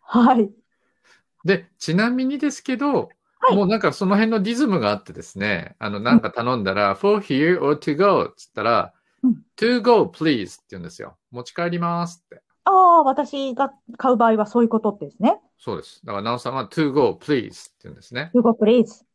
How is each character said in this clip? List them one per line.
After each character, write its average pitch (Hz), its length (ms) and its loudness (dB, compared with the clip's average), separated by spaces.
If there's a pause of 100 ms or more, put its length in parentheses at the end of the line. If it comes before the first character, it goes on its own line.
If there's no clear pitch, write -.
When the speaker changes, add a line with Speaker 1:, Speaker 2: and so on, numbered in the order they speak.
Speaker 1:
は 247 340 4
い。 214 140 2 (960)
Speaker 2:
で、 190 220 -2 (100)
ち - 160 -6
な 220 160 0
み 254 160 -4
に 269 140 -4
で 302 100 -2
す - 140 -10
け 254 140 -4
ど、 269 340 -4 (280)
Speaker 1:
は - 140 2
い。 - 20 2
Speaker 2:
も 202 100 2
う - 20 0
な 220 100 0
ん - 20 -4
か 156 140 0
そ 202 120 -4
の 196 100 2
辺 220 160 2
の 226 80 0
リ 220 160 -2
ズ 285 100 0
ム 190 140 0
が 104 100 0
あ 104 40 0
っ 101 100 -6
て - 100 -20
で - 80 -16
す - 160 -18
ね、 95 400 -4
あ 107 120 -8
の、 101 100 -8
な 120 160 4
ん - 40 8
か - 120 -2
頼 120 260 -2
ん 104 60 -6
だ 95 100 -2
ら、 101 160 2
Speaker 1:
う - 40 0
ん。 - 20 -2
Speaker 2:
for 202 260 0
here 156 400 0
or 147 160 0
to 147 180 -4
go 175 360 2
っ - 40 -20
つ - 140 -20
っ - 40 -20
た 107 100 -8
ら、 107 300 0 (280)
Speaker 1:
う 254 60 2
ん。 226 80 2 (200)
Speaker 2:
to 233 260 0
go 202 240 4
please 120 500 -4
っ - 20 -20
て - 140 -20
言 95 80 -14
う - 20 -12
ん - 20 -12
で 82 60 -14
す - 100 -20
よ。 - 180 -16 (120)
持 120 140 -16
ち - 100 -20
帰 175 160 -4
り 175 100 -4
ま 170 280 -4
す - 180 -20
っ - 20 -20
て。 - 140 -20 (240)
Speaker 1:
あ 370 60 2
あ、 349 320 6
私 269 500 -2
が 277 180 -2 (260)
買 254 160 0
う - 20 4
場 226 140 4
合 220 80 2
は 208 100 -2
そ 240 140 0
う - 20 4
い - 20 4
う 226 40 -2
こ 226 100 0
と 208 200 -4
で 143 120 -14
す - 100 -12
ね。 320 180 2 (200)
Speaker 2:
そ 113 140 -8
う 82 40 -6
で - 60 -12
す。 - 220 -20
だ 107 80 -10
か 101 40 -6
ら、 98 60 -6
な 117 100 -2
お 123 60 -6
さ 127 100 -8
ん 135 60 -8
は 120 120 -6
to - 240 -2
go 123 300 2
please 131 280 -2
っ - 20 -18
て - 200 -20 (120)
言 - 80 -20
う - 20 -20
ん - 20 -20
で - 60 -20
す - 120 -20
ね。 147 200 -10
Speaker 1:
To 240 80 4
go 226 100 2
please。 220 520 0 (120)